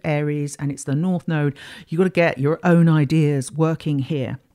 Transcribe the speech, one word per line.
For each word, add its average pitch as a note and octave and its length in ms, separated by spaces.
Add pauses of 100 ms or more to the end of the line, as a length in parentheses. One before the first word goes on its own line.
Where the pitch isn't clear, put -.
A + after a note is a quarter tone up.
Aries D3 540
and C#3+ 140
it's - 120
the C#3 120
North F3 300
Node, D3 300 (320)
you D#3+ 100
gotta F#3+ 120
get E3+ 280
your C#3+ 280
own E3+ 240
ideas D3 600
working D#3 500
here. B2+ 400 (160)